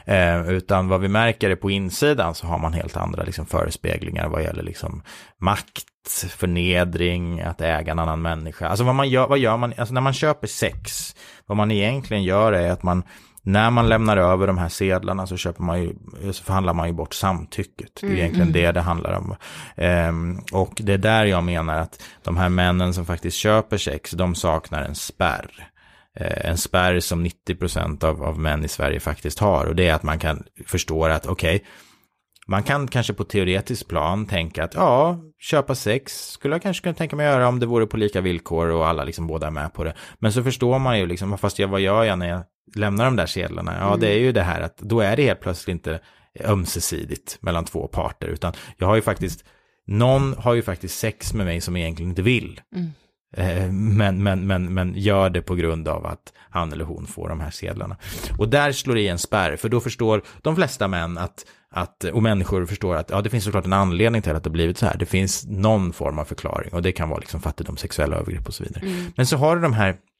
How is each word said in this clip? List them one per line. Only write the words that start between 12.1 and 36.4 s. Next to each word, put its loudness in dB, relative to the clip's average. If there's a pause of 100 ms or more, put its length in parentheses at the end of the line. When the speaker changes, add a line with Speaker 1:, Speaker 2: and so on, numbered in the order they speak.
Speaker 1:
gör 4
är 2
att -4
man, 2 (400)
när 4
man 4
lämnar 4
över 6
de 2
här 0
sedlarna -2
så -6
köper -4
man 0
ju, -4 (400)
så -12
förhandlar 2
man 0
ju -2
bort -6
samtycket. -4 (120)
Det -6
är -2
Speaker 2:
Mm. 0
Speaker 1:
egentligen 2
Speaker 3:
Mm. 4
Speaker 1:
det 4
det 2
handlar 0
om. -6 (420)
Ehm, 0 (120)
och 0
det 0
är 4
där 4
jag 4
menar 0
att -6 (200)
de 0
här 4
männen 4
som -4
faktiskt -4
köper 2
sex, -6
de 0
saknar -2
en -8
spärr. -4 (520)
Eh, -4
en 0
spärr 2
som -2
nittio -4
procent -4
av, 0
av -4
män 0
i -2
Sverige -2
faktiskt -6
har. 4
Och -2
det 4
är 4
att 0
man -2
kan -2 (220)
förstå -2
att, 2
okej, 0 (840)
man 2
kan -2
kanske 0
på -4
teoretiskt 0
plan 0
tänka -2
att, -6
ja, 4 (200)
köpa 0
sex -4
skulle -4